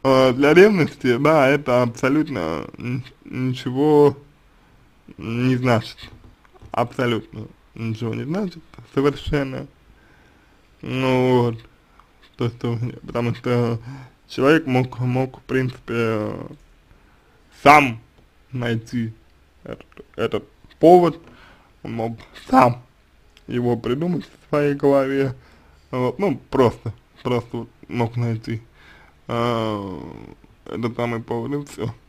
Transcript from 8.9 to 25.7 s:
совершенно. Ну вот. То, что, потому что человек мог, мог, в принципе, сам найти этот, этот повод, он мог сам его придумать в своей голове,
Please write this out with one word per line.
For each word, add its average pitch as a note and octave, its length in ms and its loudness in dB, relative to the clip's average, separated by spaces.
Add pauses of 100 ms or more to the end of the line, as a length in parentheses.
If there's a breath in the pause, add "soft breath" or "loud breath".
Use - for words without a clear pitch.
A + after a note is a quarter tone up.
совершенно. C#3 760 -4 (1160 soft breath)
Ну B2+ 640 2
вот. A2+ 200 -4 (720)
То, A#2+ 140 -2
что, A#2 280 -6 (280)
потому A#2+ 280 -4
что A#2+ 440 -2 (500 loud breath)
человек D3+ 380 2
мог, B2+ 320 -2
мог, B2+ 400 -4
в - 40 -20
принципе, A#2 920 -4 (1300 soft breath)
сам C#3 380 6 (520)
найти A#2 600 -4 (500)
этот, - 240 -16 (300)
этот - 320 -4 (300)
повод, E3+ 420 6 (640 soft breath)
он A2+ 120 -12
мог A2+ 240 -6 (300)
сам B2+ 340 4 (640)
его A#2+ 300 0
придумать C#3 480 -4
в - 240 -20
своей D3 260 0
голове, C3+ 600 2 (560 soft breath)